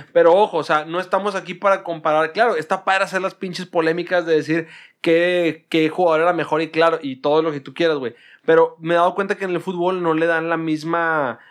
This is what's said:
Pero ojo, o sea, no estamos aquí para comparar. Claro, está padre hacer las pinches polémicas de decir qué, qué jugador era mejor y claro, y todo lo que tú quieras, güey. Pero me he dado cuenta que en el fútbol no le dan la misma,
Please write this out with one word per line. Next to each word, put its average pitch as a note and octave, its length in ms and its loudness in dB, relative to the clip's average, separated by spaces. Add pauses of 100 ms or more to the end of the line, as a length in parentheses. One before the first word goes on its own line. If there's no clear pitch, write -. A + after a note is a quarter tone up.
(140)
Pero E3+ 200 6
ojo, G3+ 260 4
o C#3+ 40 -2
sea, D#3 220 0
no E3+ 160 -6
estamos G3 340 -2
aquí F3+ 180 -8
para F#3+ 300 0
comparar. D#3+ 480 -2
Claro, G#3+ 240 0
está F3+ 300 -4
padre F#3+ 180 0
hacer F#3 180 -4
las F#3 140 -4
pinches F3+ 300 -8
polémicas E3+ 600 0
de D#3+ 100 2
decir D#3 320 -2 (340)
qué, E3+ 680 2
qué D#3+ 220 2
jugador D#3+ 320 2
era F3 100 2
mejor D#3 300 -2
y D#3 80 -4
claro, D#3+ 320 2
y C3 160 -8
todo D3+ 240 2
lo D#3+ 100 -2
que D3 80 -8
tú C3+ 140 -16
quieras, D#3+ 240 0
güey. A#2+ 180 -8 (300)
Pero E3 340 4
me E3 140 -2
he E3+ 40 4
dado F3+ 180 2
cuenta G3 200 -4
que F#3+ 80 -8
en F#3 80 -4
el E3+ 80 -2
fútbol F3+ 420 -4
no E3 120 0
le D#3+ 140 0
dan E3 200 0
la E3 80 -2
misma, D#3+ 840 -2 (120)